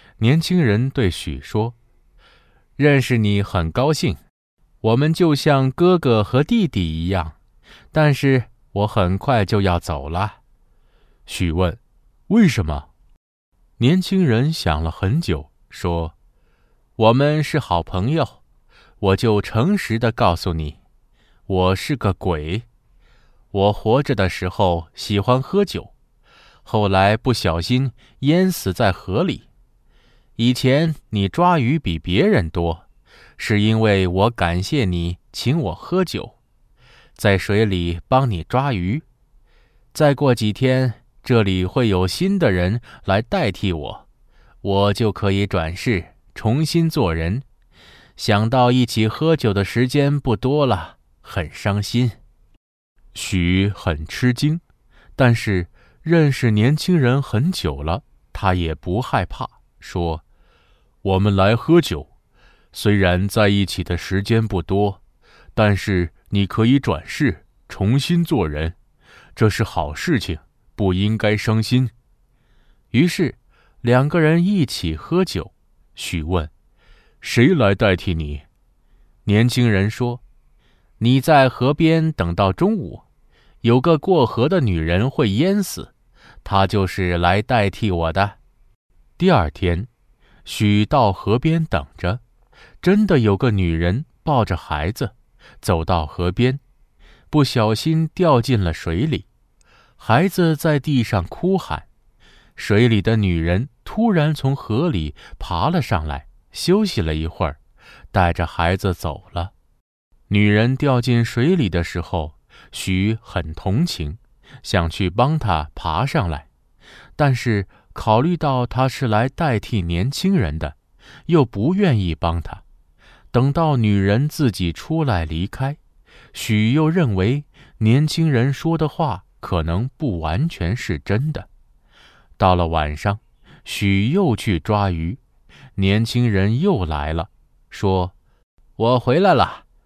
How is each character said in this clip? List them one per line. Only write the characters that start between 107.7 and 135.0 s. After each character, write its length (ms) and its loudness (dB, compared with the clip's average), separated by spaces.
带 200 2
着 160 -4
孩 300 -2
子 160 -2
走 380 -10
了。 220 -8
女 180 4
人 280 2
掉 260 0
进 240 2
水 300 0
里 140 0
的 140 -2
时 180 -6
候， 340 -8
许 500 -2
很 320 -8
同 320 -2
情， 320 -8
想 260 0
去 180 -4
帮 300 0
她 380 -2
爬 280 -4
上 240 -2
来， 200 -8
但 180 2
是 340 -2
考 280 2
虑 140 0
到 300 -2
她 240 0
是 180 -4
来 220 2
代 300 -2
替 240 -4
年 260 -2
轻 260 0
人 220 -2
的， 200 -8
又 180 4
不 300 -2
愿 220 2
意 180 -2
帮 260 -2
她。 220 -14
等 240 2
到 240 2
女 180 2
人 320 2
自 220 0
己 240 -2
出 300 -4
来 220 0
离 200 -4
开， 320 -6
许 380 0
又 180 2
认 240 0
为 320 0
年 300 4
轻 220 0
人 220 2
说 240 -4
的 140 -2
话 360 -6
可 220 -2
能 340 -2
不 260 -4
完 280 -2
全 260 -4
是 220 -6
真 340 -2
的。 180 -12
到 180 4
了 140 2
晚 280 -2
上， 240 -4
许 440 0
又 260 0
去 240 -2
抓 320 0
鱼， 260 -4